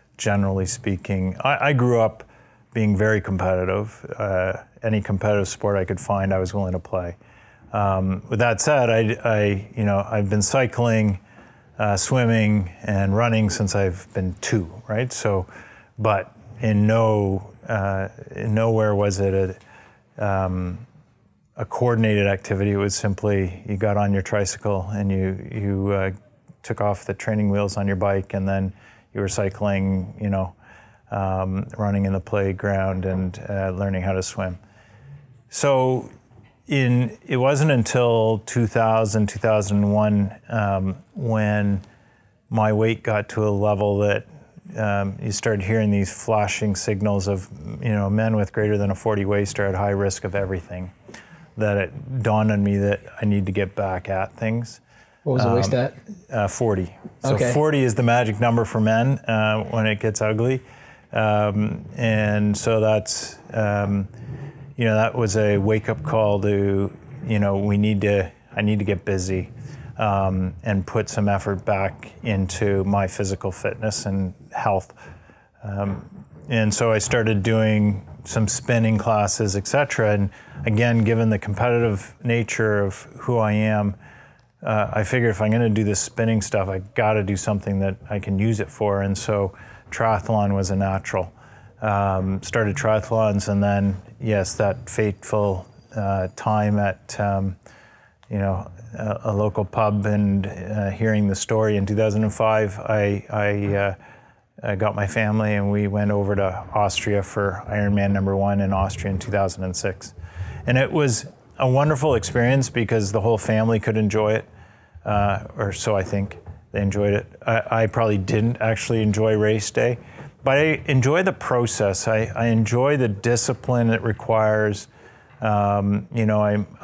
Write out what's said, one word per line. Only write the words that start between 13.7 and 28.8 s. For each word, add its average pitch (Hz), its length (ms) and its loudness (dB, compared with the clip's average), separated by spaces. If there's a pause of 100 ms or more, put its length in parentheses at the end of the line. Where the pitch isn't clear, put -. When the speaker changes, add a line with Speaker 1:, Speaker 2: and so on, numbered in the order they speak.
Speaker 1:
I've 92 400 -2
been 92 260 -4
two, 92 300 -2 (180)
right? 127 240 -4
So, 95 340 -2 (520)
but 107 360 0 (260)
in 107 260 4
no, 107 640 2 (180)
uh, 98 400 -2 (260)
in 107 200 -2
nowhere 110 400 2
was 101 260 2
it 95 380 0 (600)
a, 107 80 -2
um, 92 520 -2 (800)
a 110 80 -6
coordinated 110 640 2
activity. 98 440 0
It 101 60 2
was 101 180 0
simply 95 720 -2
you 104 80 -4
got 101 200 0
on 101 160 2
your 98 100 0
tricycle 98 680 -2
and 101 180 -2
you, 95 420 -2
you, 101 400 -2
uh, 95 180 0 (520)
took - 180 -4
off 101 240 0
the 101 100 -6
training 107 340 -2
wheels 101 280 0
on 98 100 -2
your 98 100 0
bike, 98 380 -2
and 95 140 -2
then 98 240 -2 (420)